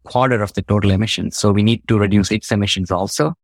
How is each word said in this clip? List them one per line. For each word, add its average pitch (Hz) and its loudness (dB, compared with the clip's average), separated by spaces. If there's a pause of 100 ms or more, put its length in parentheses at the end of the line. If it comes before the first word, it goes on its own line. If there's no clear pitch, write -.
quarter 123 2
of 98 -4
the 98 -4
total 101 2
emissions, 95 -2
so 104 2
we 104 2
need 113 0
to 110 2
reduce 101 2
its 107 -4
emissions 98 -2
also. 101 -2